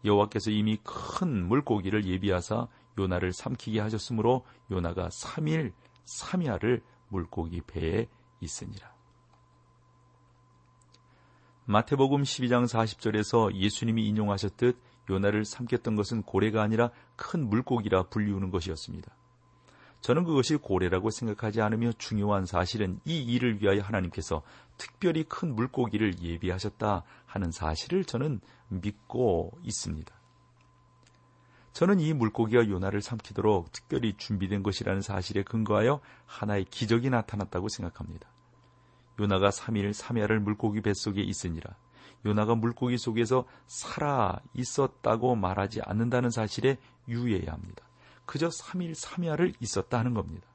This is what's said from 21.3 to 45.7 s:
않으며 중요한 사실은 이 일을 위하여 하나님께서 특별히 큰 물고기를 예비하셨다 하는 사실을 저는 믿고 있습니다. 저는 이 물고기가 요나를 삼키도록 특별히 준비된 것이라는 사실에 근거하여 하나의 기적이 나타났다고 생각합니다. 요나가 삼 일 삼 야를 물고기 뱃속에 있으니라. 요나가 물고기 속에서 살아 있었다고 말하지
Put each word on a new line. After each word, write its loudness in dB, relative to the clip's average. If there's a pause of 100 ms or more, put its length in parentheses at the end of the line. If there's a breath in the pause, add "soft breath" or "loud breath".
않으며 0
중요한 0
사실은 0
이 -2
일을 2
위하여 4
하나님께서 -2 (340 loud breath)
특별히 -2
큰 -4
물고기를 0
예비하셨다 -2 (220 loud breath)
하는 -4
사실을 -2
저는 -4 (300 loud breath)
믿고 -2 (120)
있습니다. -8 (1600 soft breath)
저는 6
이 4
물고기가 4
요나를 0
삼키도록 0
특별히 -2
준비된 -2
것이라는 0
사실에 -4
근거하여 2 (260 loud breath)
하나의 -2
기적이 0
나타났다고 -2
생각합니다. -10 (920 soft breath)
요나가 4
삼 -6
일 0
삼 -6
야를 2
물고기 0
뱃속에 -2
있으니라. -6 (500 loud breath)
요나가 4
물고기 0
속에서 2 (220 loud breath)
살아 0 (140)
있었다고 2
말하지 0